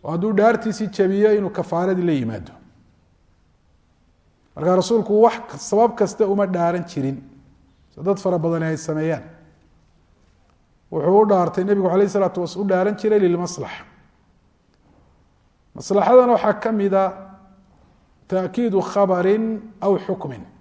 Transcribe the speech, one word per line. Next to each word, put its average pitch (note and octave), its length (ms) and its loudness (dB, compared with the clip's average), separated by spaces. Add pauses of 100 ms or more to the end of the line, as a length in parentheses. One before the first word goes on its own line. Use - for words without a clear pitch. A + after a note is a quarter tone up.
Waa D3 100 -10
hadduu F#3+ 240 -2
dhaartiisii A3 520 2
jebiyo G3+ 500 2
inuu F#3+ 120 -2
kafaaradii F3+ 520 -2
la F3 100 2
yimaado. A2+ 400 -4 (2000)
Marka F3+ 200 0
rasuulku G#3 460 2
wax A3+ 120 6 (160)
ka-, C#3+ 80 -16
sabab A3+ 380 2
kasta G#3 300 0
uma G3 200 0
dhaaran F3 380 -2
jirin. C3+ 340 -6 (760)
Sida - 100 -16
dad G3 140 0
fara F3+ 200 -2
badan E3 240 -2
ay D#3+ 140 -4
sameeyaan. D#3 460 -4 (1700)
Wuxuu F3 300 2
u G#3+ 40 4
dhaartay F#3 380 0
nabigu G3 240 0
alayhi F#3+ 220 2
salaatu F#3 300 -2
was-, E3+ 160 -6
u G3+ 80 -6
dhaaran F#3+ 320 0
jiray G#3+ 240 0
lilmaslaxa. F3 640 -2 (1900)
Maslaxadan A#3 560 4
waxaa G#3+ 300 2
ka A3+ 120 -4
mid G3+ 220 0
ah F#3+ 180 2 (1160)
ta'kiidu F#3 540 -2
khabarin G3 640 2 (360)
aw G3 180 2
xukmin. C#3+ 440 -8 (180)